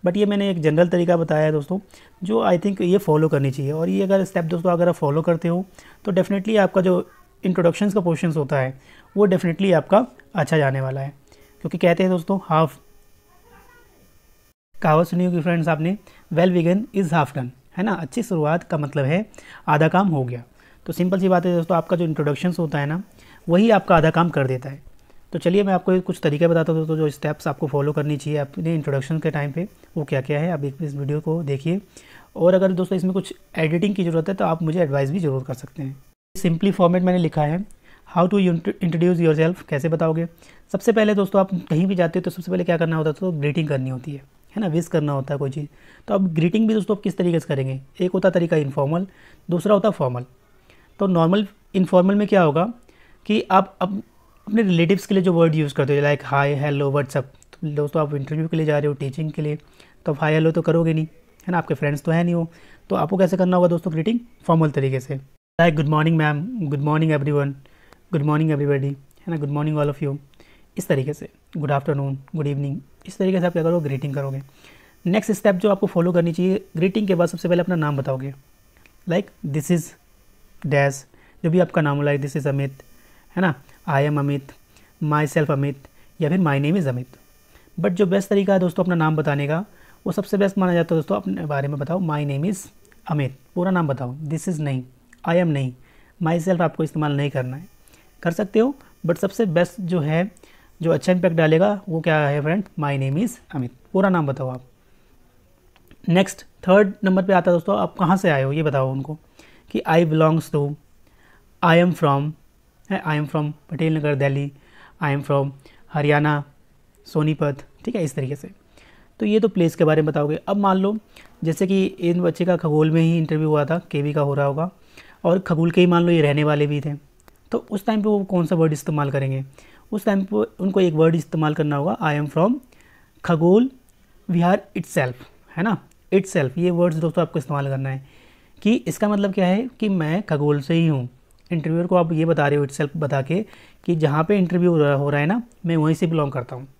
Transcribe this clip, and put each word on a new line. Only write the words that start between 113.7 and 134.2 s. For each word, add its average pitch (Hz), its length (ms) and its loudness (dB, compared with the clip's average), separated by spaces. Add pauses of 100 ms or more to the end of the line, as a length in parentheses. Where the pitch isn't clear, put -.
पटेल 160 260 -2
नगर 147 180 -2
दिल्ली", 139 360 -2 (520)
"I 139 140 0
am 139 80 -6
from 139 260 0 (420)
हरियाणा 147 500 2 (640)
सोनीपत", 151 560 -2 (220)
ठीक 240 100 -6
है, 185 80 -2
इस 147 120 -6
तरीके 135 200 -6
से। 180 140 -18 (720)
तो 220 60 -2
ये 214 140 4
तो 226 80 2
प्लेस 170 280 2
के - 80 2
बारे 156 180 4
में 151 40 2
बताओगे। 151 420 -2
अब 196 100 -2
मान 196 200 2
लो 196 200 0 (460)
जैसे 165 240 0
कि 190 180 2
इन 175 360 -2
बच्चे 170 240 0
का 180 120 2
खगोल 156 340 2
में 165 100 4
ही 165 160 2
इंटरव्यू 156 320 0
हुआ 147 160 2
था, 160 120 -2 (140)
केवी 147 220 -2
का 151 80 0
हो 143 120 0
रहा 143 120 0
होगा, 151 240 -2 (540)
और 180 160 2
खगोल 165 320 0
के 180 100 4
ही 180 60 6
मान 170 160 4
लो 175 80 4
ये 165 100 4
रहने 147 220 2
वाले 147 240 2
भी 143 140 -2
थे, 143 120 -6 (580)
तो - 200 -4
उस 208 140 -6
टाइम 220 160 0
पे 214 80 0
वो 202 140 2
कौन 180 220 0
सा 180 100 0
वर्ड 160 180 4
इस्तेमाल 147 380 -2
करेंगे? 135 320 -2 (480)
उस 214 140 -4
टाइम 196 180 2
पे 208 120 -6
उनको 202 440 0
एक 175 140 4
वर्ड 160 220 4
इस्तेमाल 156 380 -2
करना 151 220 -2
होगा, 143 240 -2
"I 156 200 0
am 147 100 -4
from 185 240 2 (720)
खगोल 180 440 4 (600)